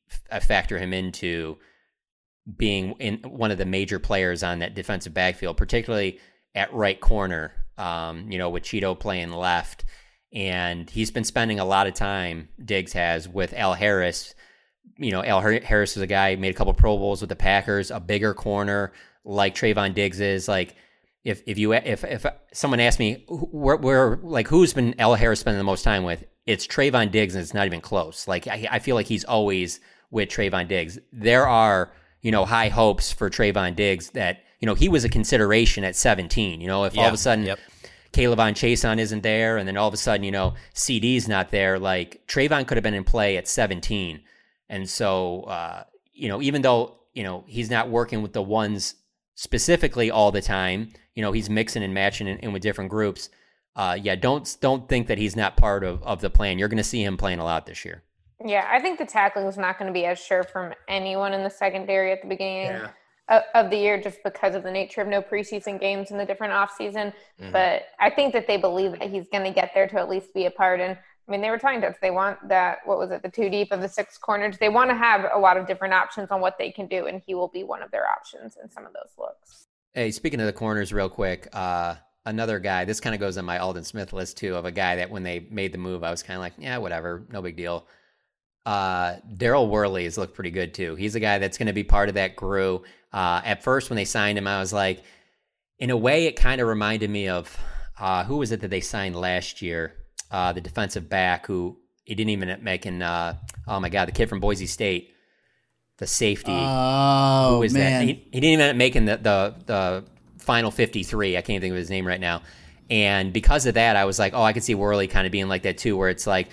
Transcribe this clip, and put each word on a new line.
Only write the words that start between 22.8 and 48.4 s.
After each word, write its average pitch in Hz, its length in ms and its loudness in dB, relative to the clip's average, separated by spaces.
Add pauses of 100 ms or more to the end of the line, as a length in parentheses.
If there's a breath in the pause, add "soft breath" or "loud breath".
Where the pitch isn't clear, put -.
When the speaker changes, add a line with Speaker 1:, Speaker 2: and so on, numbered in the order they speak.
Speaker 1:
me, 113 280 -2
wh-, 170 260 -8
where, 143 220 2
where, 127 480 4
like, 147 240 -2
who's 170 260 6
been 123 260 2
Al 117 160 8
Harris 110 260 4
spending 104 160 0
the 98 80 -2
most 95 180 0
time 101 220 4
with, 85 180 -4 (220)
it's 104 200 0
Trayvon 123 460 2
Diggs, 98 240 2
and 92 60 -4
it's 82 120 -10
not 101 120 2
even 87 160 -4
close. 82 440 -4
Like, 90 220 -2
I, 110 240 -6
I 120 80 0
feel 131 160 0
like 107 120 0
he's 107 180 -2
always 101 560 0 (300 soft breath)
with 104 180 -2
Trayvon 95 400 0
Diggs. 87 280 -2 (140)
There 120 340 4
are, 110 460 6 (300 soft breath)
you 113 100 0
know, 101 140 4
high 113 240 2
hopes 107 420 4
for - 180 -2
Trayvon 95 460 2
Diggs 95 340 0
that, 92 340 -4 (160 soft breath)
you 120 60 -4
know, 110 80 2
he 170 160 6
was 156 140 4
a 117 60 0
consideration 110 760 4
at 92 120 -4
seventeen. 95 640 2
You 85 80 -6
know, 98 180 0
if 98 120 -2
all 117 80 4
of 117 60 6
Speaker 2:
Yeah. - 20 -2
Speaker 1:
a 110 40 -4
sudden 110 280 2
Speaker 2:
Yep. 98 140 -4 (520 loud breath)
Speaker 1:
Kayvon 113 420 4
Chason 117 440 2
isn't 107 240 -2
there, 110 360 2
and 98 100 -2
then 95 100 -2
all 107 100 2
of 98 60 0
a 107 40 -6
sudden, 104 260 0
you 98 80 -4
know, 95 240 0 (180 loud breath)
C - 260 -2
D's 120 280 2
not 98 240 0
there, 95 260 2
like, 92 500 -4
Trayvon 139 380 2
could 120 100 -2
have 110 80 0
been 107 120 0
in 98 80 -4
play 101 340 2
at 87 100 -6
seventeen. 95 760 -2 (460 soft breath)
And 95 220 -8
so, 92 540 0
uh, 85 400 -10 (300)
you - 140 -8
know, 101 140 -4
even 143 220 0
though, 120 340 4 (160)
you 117 100 -8
know, 92 220 -8
he's 113 240 -6
not 117 200 0
working 117 320 0
with 104 120 -8
the 107 80 -2